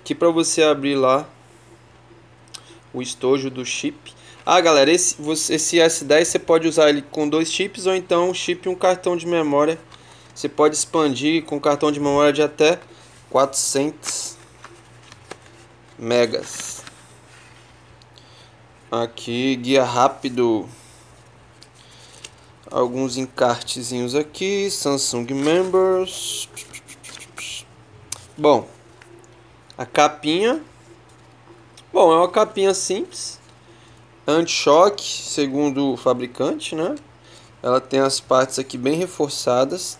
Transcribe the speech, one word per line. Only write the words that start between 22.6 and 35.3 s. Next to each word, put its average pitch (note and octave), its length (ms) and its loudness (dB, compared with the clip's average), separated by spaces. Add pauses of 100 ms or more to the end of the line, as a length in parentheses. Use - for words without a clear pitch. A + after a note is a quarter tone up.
Alguns B2 480 -2
encartezinhos B2 1000 -2
aqui, F#3+ 540 -4
Samsung C3 640 -2
Members. F#3 1160 0 (1900)
Bom, D3 320 4 (1080)
a B2+ 80 -10
capinha. D#3+ 760 0 (1300)
Bom, E3+ 200 6
é D#3+ 40 6
uma F3 120 4
capinha G3 460 0
simples. - 640 -8 (880)
Anti-choque, E3+ 760 4
segundo C#3 880 -2